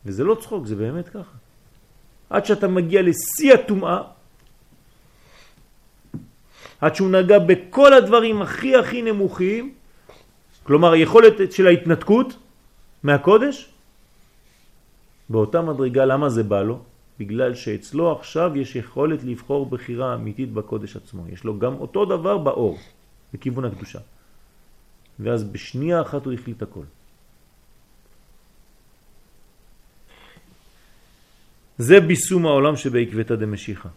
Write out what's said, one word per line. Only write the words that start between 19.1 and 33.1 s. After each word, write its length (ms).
לבחור 460
בחירה 440
אמיתית 380
בקודש 440
עצמו. 320
יש 160
לו 140
גם 160
אותו 300
דבר 340
באור, 400
בכיוון 300
הקדושה. 340
ואז 240
בשנייה 560
אחת 240
הוא 80
החליט 300
הכל. 220
זה 220
ביסום 460
העולם 300
שבעקבתא 580